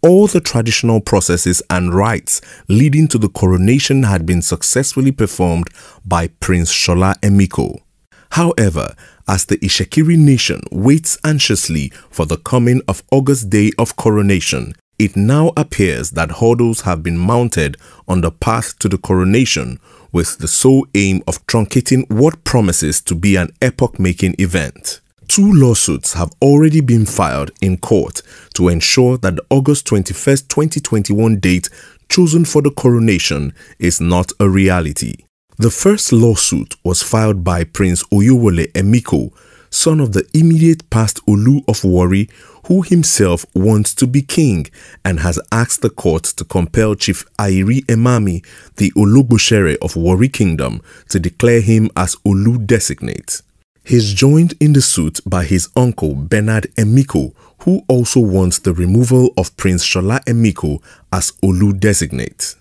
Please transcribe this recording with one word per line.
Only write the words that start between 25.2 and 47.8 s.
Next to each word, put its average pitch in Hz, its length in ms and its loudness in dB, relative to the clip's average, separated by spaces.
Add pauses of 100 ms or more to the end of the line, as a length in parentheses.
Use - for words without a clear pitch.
Two 202 260 2
lawsuits 120 600 2
have 87 180 -4 (100)
already 151 380 4
been 117 260 2
filed 71 460 -4 (100)
in 92 160 0
court - 420 -2 (340)
to 87 140 2
ensure 123 500 2
that 92 180 -2
the - 120 -12
August 139 380 0
twenty-first, 110 600 -2
twenty 156 320 -2
twenty-one 107 580 0
date 92 300 0 (400)
chosen 170 360 2
for 156 160 0
the 143 120 0
coronation 104 840 0 (240)
is - 220 0
not 90 400 0
a 101 80 4
reality. 90 640 0 (420)
The 113 140 2
first - 420 0
lawsuit 110 600 0 (100)
was 90 180 -2
filed 107 420 -2
by 87 180 -2
Prince 90 420 -2
Oyewole 104 680 2
Emiko, 98 600 0 (380)
son 156 300 0
of 113 140 -2
the - 200 -2
immediate 160 560 2
past 113 360 -2
Olu 113 420 2
of 110 160 -4
Warri, 92 440 2 (380)
who 185 160 2
himself 101 720 0
wants 104 400 0
to - 140 -6
be 135 140 0
king 120 440 -2 (380)
and 90 160 -2
has 82 180 -2 (140)
asked 113 280 -2
the 113 100 0
court - 340 -2
to - 200 -8
compel 101 520 -2
Chief - 280 -6 (140)
Airi 101 460 0